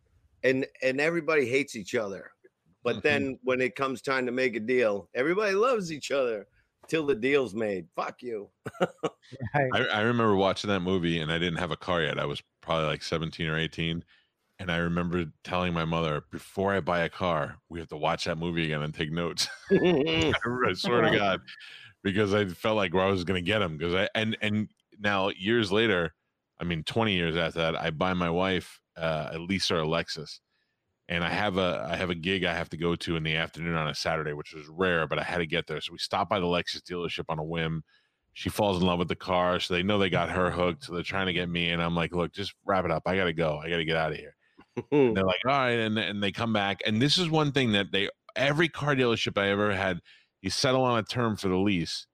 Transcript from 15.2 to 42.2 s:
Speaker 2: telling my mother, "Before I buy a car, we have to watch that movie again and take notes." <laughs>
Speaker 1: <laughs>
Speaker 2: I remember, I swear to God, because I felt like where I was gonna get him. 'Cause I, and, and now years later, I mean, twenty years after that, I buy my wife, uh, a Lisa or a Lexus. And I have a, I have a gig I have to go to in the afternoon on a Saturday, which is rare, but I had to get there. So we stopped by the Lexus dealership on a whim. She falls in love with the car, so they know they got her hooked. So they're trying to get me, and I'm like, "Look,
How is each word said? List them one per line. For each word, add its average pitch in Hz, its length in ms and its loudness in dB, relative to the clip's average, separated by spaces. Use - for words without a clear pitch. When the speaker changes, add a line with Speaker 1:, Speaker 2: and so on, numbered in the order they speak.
Speaker 2:
telling 90 320 -2
my 82 100 0
mother, 80 460 -2
"Before 95 420 -4
I 98 60 2
buy 87 220 0
a 80 80 0
car, 78 480 -2
we 82 120 -10
have 78 80 -12
to 80 80 -12
watch 78 300 -2
that 85 120 -2
movie 85 280 -2
again 76 160 -2
and 76 120 -6
take 78 160 -4
notes." 82 380 -2
<laughs> - 40 -20
Speaker 1:
<laughs> - 100 -4
Speaker 2:
I - 20 4
remember, 123 240 0
I 95 60 2
swear 120 280 2
to 110 160 4
God, 95 220 2
because 98 300 2
I 104 120 4
felt 110 300 0
like 95 180 0
where 92 100 4
I 95 60 4
was 95 140 2
gonna 92 180 0
get 104 200 2
him. 80 180 -2
'Cause 87 160 0
I, 98 180 2
and, 110 260 -2
and 107 300 -2
now 101 300 2
years 104 420 0
later, 98 420 2
I - 40 -6
mean, 85 200 -2
twenty 110 320 0
years 82 200 0
after 82 220 -2
that, 82 160 0
I - 160 -2
buy 92 240 0
my 87 160 0
wife, 90 500 -2
uh, 80 360 -2
a 80 80 -8
Lisa 92 340 -2
or 85 60 2
a 78 60 0
Lexus. 80 520 -4
And 87 160 0
I 82 60 0
have 92 280 0
a, 87 320 0
I 82 60 -2
have 87 140 -2
a 92 40 0
gig 87 300 -2
I 85 100 2
have 82 160 -4
to 85 60 -10
go 85 180 0
to 85 220 -4
in 78 80 -2
the 78 100 0
afternoon 82 400 -4
on 78 140 0
a 73 60 -4
Saturday, 78 400 -2
which 76 200 -12
is 76 140 -16
rare, 82 400 0
but 76 100 -2
I 73 60 -2
had 87 140 -4
to 85 80 0
get 82 200 -2
there. 76 140 -6
So - 120 -10
we 82 60 -16
stopped 95 320 -2
by 107 80 2
the 87 80 0
Lexus 87 360 -2
dealership 85 460 -6
on 80 120 -4
a 78 40 -4
whim. 80 380 -2
She - 180 -6
falls 101 280 2
in 90 80 4
love 87 120 2
with 87 100 0
the 85 80 -4
car, 90 440 2
so - 120 -4
they 90 100 0
know 104 160 2
they 95 120 2
got 85 180 0
her 90 220 2
hooked. 87 340 0
So - 80 -10
they're 87 100 -4
trying 95 220 -4
to 92 80 0
get 87 160 -2
me, 87 220 0
and 85 120 0
I'm 85 140 0
like, 82 180 0
"Look, 87 200 -2